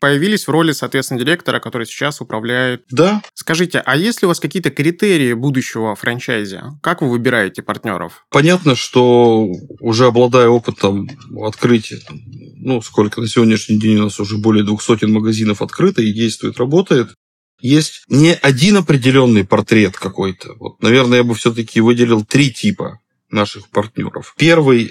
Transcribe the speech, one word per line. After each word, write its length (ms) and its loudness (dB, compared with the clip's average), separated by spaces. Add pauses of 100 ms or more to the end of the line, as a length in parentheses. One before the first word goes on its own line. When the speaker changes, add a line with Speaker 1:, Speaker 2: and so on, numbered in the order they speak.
Speaker 1:
Появились 480 0
в 20 -2
роли, 220 2
соответственно, 480 -4
директора, 400 -2
который 260 -8
сейчас 340 -6
управляет. 680 -4
Speaker 2:
Да. 320 0 (120)
Speaker 1:
Скажите, 440 -4
а 180 -2
есть 260 -2
ли 40 2
у 20 4
вас 120 0
какие-то 300 -4
критерии 640 0
будущего 600 -4
франчайзи? 680 -6 (220)
Как 180 -2
вы 80 0
выбираете 540 0
партнёров? 680 -8
Speaker 2:
Понятно, 440 2
что 720 2 (340)
уже 260 2
обладая 420 4
опытом 600 0 (380)
открытия, 540 -2 (560)
ну, 260 -4
сколько 380 -2
на 80 -4
сегодняшний 500 0
день 200 2
у 60 0
нас 140 -6
уже 180 -6
более 280 2
двух 180 -4
сотен 300 0
магазинов 500 0
открыто 400 0
и 100 0
действует, 460 -4
работает, 520 0 (500)
есть 480 0
не 260 4
один 420 2
определённый 680 4
портрет 520 2
какой-то. 600 -8
Вот, 240 -14
наверное, 360 4
я 60 4
бы 100 -2
всё-таки 460 -2
выделил 420 2
три 300 0
типа 480 -4 (300)
наших 400 -6
партнёров. 640 -8
Первый — 540 4